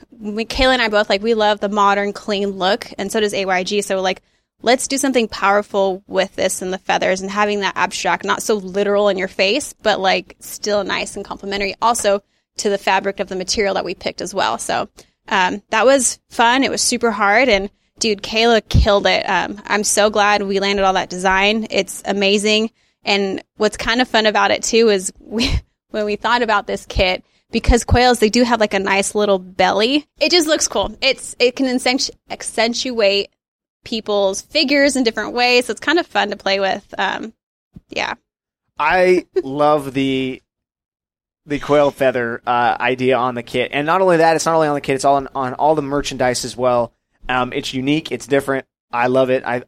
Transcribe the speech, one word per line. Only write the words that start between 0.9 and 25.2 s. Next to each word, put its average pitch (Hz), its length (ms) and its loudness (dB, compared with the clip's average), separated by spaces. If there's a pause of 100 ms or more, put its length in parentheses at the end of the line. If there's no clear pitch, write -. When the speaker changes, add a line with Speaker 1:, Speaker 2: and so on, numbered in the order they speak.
Speaker 1:
like, 196 120 0
we 233 120 2
love 214 260 2
the 208 80 -2
modern, 202 440 2
clean 202 380 -4
look, 190 480 -2
and 196 120 -6
so 226 100 -2
does 208 140 0
A 196 100 -2
Y 185 200 0
G. 202 180 -2
So 190 140 -4
we're 185 60 -2
like, 190 200 -4 (400)
"Let's 254 260 2
do 277 100 -2
something 262 300 2
powerful 196 800 0
with 190 300 -4
this - 260 -2
and 185 100 -6
the 190 60 -6
feathers 185 420 -2
and 190 100 -8
having 208 300 0
that 190 160 -4
abstract, - 480 -2
not 196 180 -4
so 226 120 0
literal 202 540 0
in 190 100 2
your 190 100 -4
face, 208 440 -2 (100)
but, 208 180 0
like, 185 400 -2
still 208 440 -4
nice 196 320 -8
and 202 80 -10
complimentary 196 580 -6
also 214 400 2 (360)
to - 120 -4
the 196 80 0
fabric 196 420 0
of 190 80 -8
the 190 80 -8
material 190 380 -2
that 180 100 -4
we 175 100 -8
picked - 260 -8
as 180 140 -10
well." - 240 -2
So, - 300 -4 (400)
um, 190 420 -2
that 220 160 2
was 269 320 2 (100)
fun. 247 360 2
It - 60 0
was - 120 -4
super 233 300 0
hard. 214 360 2
And 202 220 0 (300)
dude, 214 220 -2
Kayla 226 460 2
killed 202 380 4
it. 185 220 2
Um, 202 360 -4
I'm 208 200 -2
so 208 260 2
glad 208 320 2
we 196 180 -2
landed 196 240 0
all 190 100 4
that - 160 -2
design. 190 600 0
It's - 340 -4
amazing. 202 640 0 (340)
And 196 380 -2 (140)
what's 214 200 0
kind 240 240 -2
of 254 80 -2
fun 220 180 2
about 202 240 2
it - 140 0
too 226 240 4
is 190 320 0